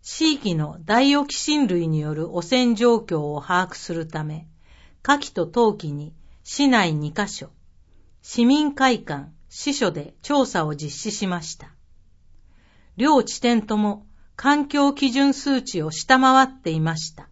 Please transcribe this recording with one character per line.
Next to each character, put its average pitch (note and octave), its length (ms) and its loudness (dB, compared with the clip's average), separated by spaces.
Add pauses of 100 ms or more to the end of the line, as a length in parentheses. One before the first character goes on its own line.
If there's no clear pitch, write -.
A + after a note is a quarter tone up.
地 D#4+ 300 0
域 G#3+ 200 -2
の D3+ 320 -4
ダ A3+ 160 2
イ C#4 140 6
オ C#4+ 100 2
キ C#4+ 100 -8
シ D4+ 220 -2
ン C#4+ 80 2
類 F3 220 0
に D#3 120 0
よ D3+ 140 -4
る E3 220 -6
汚 F3 80 -4
染 B3 320 2
状 A#3 220 4
況 F3 240 -2 (120)
を C#3+ 80 -6
把 F3+ 260 0
握 - 80 -16
す - 200 -12
る D#3+ 120 -6
た D#3 160 -8
め、 D#3 240 -10 (540)
夏 C#4+ 180 2
季 - 140 -12
と - 140 -2
冬 A3+ 260 2
季 E3+ 180 -10
に D3 220 -12 (300)
市 - 240 0
内 G3+ 260 4
二 D3+ 200 -4
カ G3+ 140 -4
所、 - 220 -14 (720)
市 - 240 0
民 C#4+ 280 4
会 C4 280 2
館、 C#3+ 300 -10 (180)
支 - 240 -6
所 A#3 160 0
で D3+ 320 -10
調 C#4 240 2
査 D#3+ 220 -2
を D3+ 80 -4
実 D3 200 -10
施 G#3+ 160 -8
し G#3 140 -6
ま F3+ 160 -4
し - 140 -14
た。 - 180 -20 (1200)
両 C4 280 4
地 - 160 -8
点 A#3 240 2
と G#3+ 120 -4
も G#3 300 -2 (360)
環 C#4+ 260 2
境 C#4+ 260 2
基 C#4 180 0
準 C#4 220 4
数 C4+ 280 -2
値 F#3 200 -6
を D#3 100 -4
下 C4 260 2
回 C4 280 6
っ - 20 -10
て - 220 -8
い D#3+ 100 -2
ま D#3+ 160 0
し - 160 -10
た。 - 200 -20